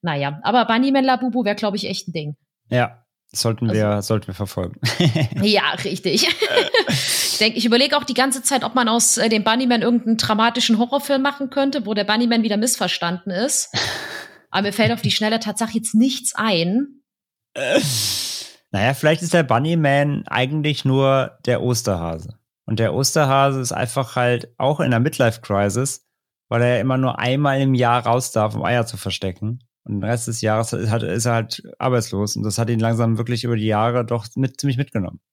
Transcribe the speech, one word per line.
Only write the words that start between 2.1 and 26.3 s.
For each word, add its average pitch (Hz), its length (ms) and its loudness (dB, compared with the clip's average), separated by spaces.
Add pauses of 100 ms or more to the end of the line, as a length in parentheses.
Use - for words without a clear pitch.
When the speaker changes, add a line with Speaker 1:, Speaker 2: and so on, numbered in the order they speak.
Speaker 1:
Ding. 151 240 -6 (320)
Speaker 2:
Ja, 123 360 0 (280)
sollten 113 360 -2
Speaker 1:
Also 107 120 2
Speaker 2:
wir, 104 220 2
sollten 107 260 -2
wir 95 60 -10
verfolgen. 92 460 -6 (280)
<laughs> 147 340 0
Speaker 1:
Ja, 190 280 2 (140)
richtig. 170 480 0
<laughs> - 60 -4 (920)
Ich - 140 -4
denk, 226 100 0
ich 226 80 -2
überleg 247 300 4
auch 285 100 0
die 269 100 -6
ganze 262 280 0
Zeit, 254 220 0
ob 233 100 -6
man 247 120 2
aus, 233 300 2
äh, 226 140 2
dem 214 140 0
Bunnyman 240 360 2
irgendeinen 226 380 2
dramatischen 226 600 2
Horrorfilm 269 440 0
machen 277 260 -4
könnte, 277 380 -2
wo 208 80 -2
der 208 100 0
Bunnyman 226 380 2
wieder 214 160 0
missverstanden 185 720 -2
ist. 220 400 -2 (420)
Speaker 2:
<laughs> - 380 -18
Speaker 1:
Aber 196 160 0
mir 202 80 -2
fällt 220 180 2
auf 226 80 -4
die 220 100 -2
Schnelle 214 300 0
Tatsache 220 320 -4
jetzt 226 220 -4
nichts 254 400 2
ein. 214 680 0 (540)
Speaker 2:
Äh, 127 260 2 (920)
naja, - 200 2
vielleicht 156 300 2
ist 165 100 -2
der 170 100 6
Bunnyman 143 840 2
eigentlich 143 560 0
nur 135 600 2
der 123 160 2
Osterhase. 87 760 -2 (280)
Und 113 120 -2
der 107 140 0
Osterhase 135 680 2
ist 123 120 -6
einfach 123 440 -4
halt 123 420 0
auch 143 220 0
in 131 100 0
der 117 100 4
Midlife-Crisis, 113 1040 0 (460)